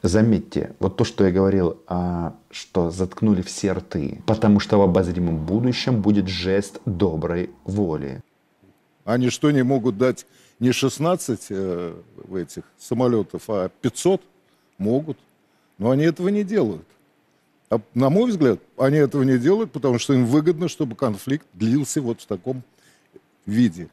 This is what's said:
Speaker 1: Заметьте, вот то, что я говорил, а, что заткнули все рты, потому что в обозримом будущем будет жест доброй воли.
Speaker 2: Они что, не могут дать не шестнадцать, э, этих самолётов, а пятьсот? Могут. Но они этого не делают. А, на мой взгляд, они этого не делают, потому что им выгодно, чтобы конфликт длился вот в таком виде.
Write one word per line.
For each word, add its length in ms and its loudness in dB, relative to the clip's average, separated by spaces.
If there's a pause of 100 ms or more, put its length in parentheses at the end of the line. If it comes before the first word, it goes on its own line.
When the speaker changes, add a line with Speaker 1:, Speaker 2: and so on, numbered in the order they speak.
Speaker 1:
Заметьте, 760 2
вот 160 -2
то, 80 2
что 200 0
я 60 6
говорил, 460 2 (100)
а, 480 -4 (160)
что 400 -2
заткнули 520 0
все 280 -4
рты, 560 -6
потому 320 4
что 180 2
в 60 6
обозримом 640 2
будущем 560 0
будет 240 2
жест 580 -4
доброй 680 -2 (120)
воли. 580 -4 (840)
Speaker 2:
Они 260 0
что, 220 0
не 100 2
могут 360 0
дать 280 0 (340)
не 100 2
шестнадцать, 800 -2
э, 420 -6 (400)
этих 300 -8 (160)
самолётов, 680 -2
а 200 -2 (120)
пятьсот? 400 0 (580)
Могут. 400 -2 (580)
Но 140 0
они 140 2
этого 240 0
не 160 0
делают. 420 -2 (840)
А, 120 0 (140)
на 160 2
мой 200 2
взгляд, 300 2 (180)
они 200 2
этого 260 2
не 140 2
делают, 340 0
потому 260 0
что 160 0
им 100 4
выгодно, 440 2
чтобы 260 -6
конфликт 580 -4
длился 480 0
вот 200 -6
в 60 -20
таком 360 -6 (840)
виде. 480 0